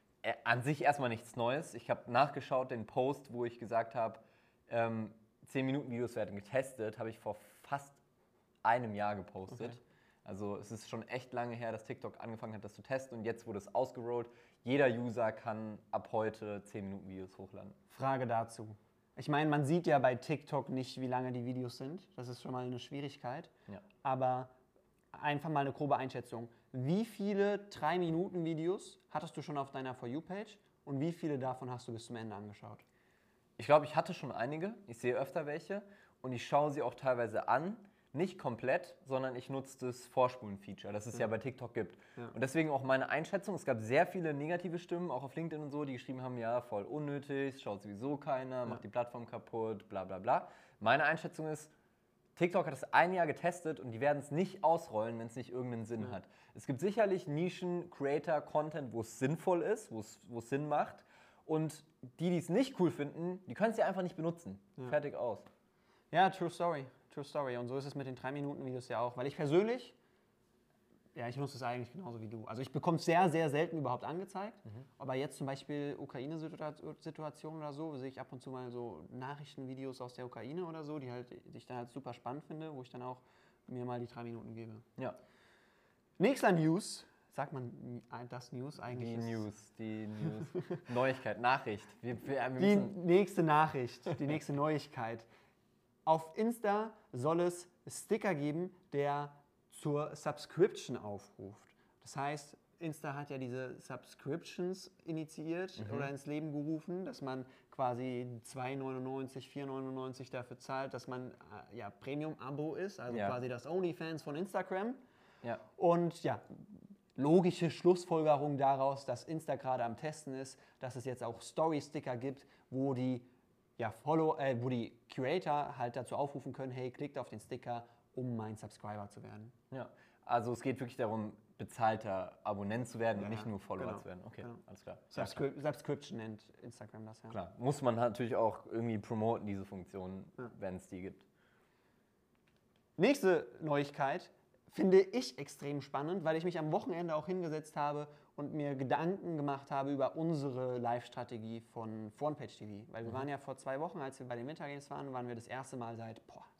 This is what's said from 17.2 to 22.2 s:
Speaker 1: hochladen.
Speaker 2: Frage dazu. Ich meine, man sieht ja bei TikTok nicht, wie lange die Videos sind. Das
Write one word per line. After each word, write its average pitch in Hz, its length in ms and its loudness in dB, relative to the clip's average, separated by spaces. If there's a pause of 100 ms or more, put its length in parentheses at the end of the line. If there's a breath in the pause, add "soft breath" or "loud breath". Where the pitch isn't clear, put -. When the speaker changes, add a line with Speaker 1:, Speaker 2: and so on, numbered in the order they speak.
Speaker 1:
hochladen. 98 360 -14 (160)
Speaker 2:
Frage 131 360 0
dazu. 113 520 -2 (400)
Ich 135 100 -8
meine, 151 220 4
man 147 160 6
sieht 170 220 4
ja 147 120 8
bei 127 160 6
TikTok 135 540 -2
nicht, 127 320 -4
wie 131 60 -2
lange 127 260 0
die 123 120 -2
Videos 127 320 -4
sind. 151 380 -10
Das 123 140 -8